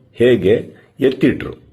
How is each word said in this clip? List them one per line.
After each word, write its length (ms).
ಹೇಗೆ 600
ಎತ್ತಿಟ್ರು 540